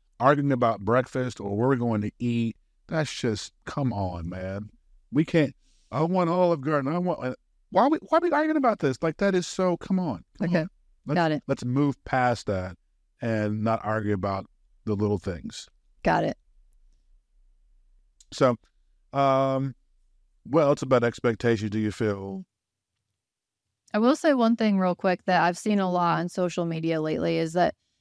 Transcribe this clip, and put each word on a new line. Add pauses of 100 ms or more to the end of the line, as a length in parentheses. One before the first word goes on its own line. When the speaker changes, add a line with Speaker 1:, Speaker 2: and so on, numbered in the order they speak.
(200)
Speaker 1:
Arguing
about
breakfast
or
where
we're
going
to
eat, (300)
that's
just, (100)
come
on,
man. (420)
We
can't, (360)
"I
want
Olive
Garden,
I
want,"
uh, (340)
why
are
we, (120)
why
are
we
arguing
about
this?
Like,
that
is
so,
come
on. (160)
Come
Speaker 2:
Okay.
Speaker 1:
on. (360)
Let's,
Speaker 2:
Got
it.
Speaker 1:
let's
move
past
that (440)
and
not
argue
about (380)
the
little
things. (340)
Speaker 2:
Got
it. (2000)
Speaker 1:
So, (560)
um, (680)
what
else
about
expectations
do
you
feel? (1500)
Speaker 2:
I
will
say
one
thing
real
quick
that
I've
seen
a
lot
on
social
media
lately
is
that (280)